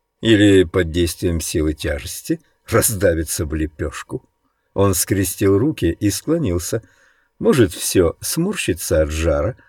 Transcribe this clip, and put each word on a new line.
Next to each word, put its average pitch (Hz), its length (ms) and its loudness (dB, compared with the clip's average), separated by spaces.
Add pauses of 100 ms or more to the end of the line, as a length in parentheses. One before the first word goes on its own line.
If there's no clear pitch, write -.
(220)
Или 101 420 6
под 82 280 0
действием 85 500 -2
силы 78 320 -2
тяжести - 680 -6 (260)
раздавится 90 800 0
в 73 80 -6
лепёшку». - 680 -6 (500)
Он 98 200 2
скрестил 98 640 0
руки 104 420 0
и 104 120 0
склонился. 117 720 -4 (580)
«Может, 131 340 2
всё - 480 0
сморщится 165 800 -2
от 76 80 0
жара, 78 480 -2 (120)